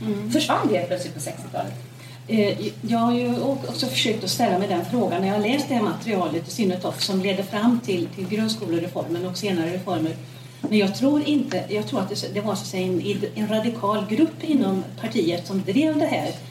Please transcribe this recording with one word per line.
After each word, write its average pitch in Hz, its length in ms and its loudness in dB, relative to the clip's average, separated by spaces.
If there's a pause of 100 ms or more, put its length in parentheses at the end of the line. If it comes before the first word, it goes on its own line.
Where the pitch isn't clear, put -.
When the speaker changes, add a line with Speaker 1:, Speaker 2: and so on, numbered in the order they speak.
Speaker 1:
Mm. 208 260 -2
Speaker 2:
Försvann 302 400 2
det 180 160 0
plötsligt 180 260 -4
på - 60 -10
sextiotalet? - 520 -6 (560)
Speaker 1:
Eh, 208 280 4 (260)
jag 233 160 2
har 233 160 4
ju 240 120 2 (140)
o-, 269 180 0 (100)
också - 180 -2
försökt - 380 0
att 190 60 -2
ställa 196 280 4
mig 202 100 2
den 175 220 0
frågan 185 300 2
när 190 80 2
jag 202 60 2
har 208 140 2
läst 277 200 2
det 269 60 2
här 226 80 4
materialet, 175 680 -2
i - 20 -10
synnerhet 185 320 0
då 175 160 -2
som 190 240 0
ledde 190 200 0
fram 226 420 2
till, 180 320 0
till 190 120 -6
grundskolereformen 175 960 -2
och 180 100 -6
senare 170 380 0
reformer. 170 380 -2 (480)
Men 214 180 2
jag 196 180 4
tror 294 320 4
inte, 240 400 2
jag 208 180 -2
tror 233 140 -2
att 190 80 -2
det, - 260 -4
det 208 60 0
var 208 140 0
så - 60 -2
att - 60 -8
säga 185 200 -2
en 180 140 2
id-, 202 340 -2
en 214 140 0
radikal 214 600 0
grupp 320 340 2
inom 196 400 2 (160)
partiet 175 460 0
som 190 200 -2
drev 294 320 4
det 320 80 2
här. 233 220 0 (220)